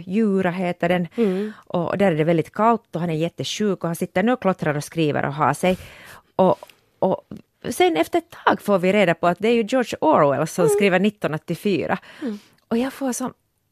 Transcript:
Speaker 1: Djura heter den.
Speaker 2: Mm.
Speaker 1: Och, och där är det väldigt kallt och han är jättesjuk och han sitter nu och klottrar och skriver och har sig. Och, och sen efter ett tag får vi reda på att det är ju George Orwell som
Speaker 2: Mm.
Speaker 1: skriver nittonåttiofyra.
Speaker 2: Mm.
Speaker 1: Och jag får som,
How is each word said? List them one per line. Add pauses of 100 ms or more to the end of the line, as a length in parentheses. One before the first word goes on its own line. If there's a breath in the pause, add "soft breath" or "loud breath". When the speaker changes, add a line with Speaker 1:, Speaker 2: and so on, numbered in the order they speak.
Speaker 1:
Djura
heter
den.
Speaker 2:
Mm.
Speaker 1:
Och,
och
där
är
det
väldigt
kallt
och
han
är
jättesjuk
och
han
sitter
nu
och
klottrar
och
skriver
och
har
sig. (580 loud breath)
Och, (420)
och (440)
sen
efter
ett (140)
tag
får
vi
reda
på
att
det
är
ju
George
Orwell
som
Speaker 2:
Mm.
Speaker 1:
skriver
nittonåttiofyra. (240 loud breath)
Speaker 2:
Mm. (300 loud breath)
Speaker 1:
Och
jag
får
som, (400)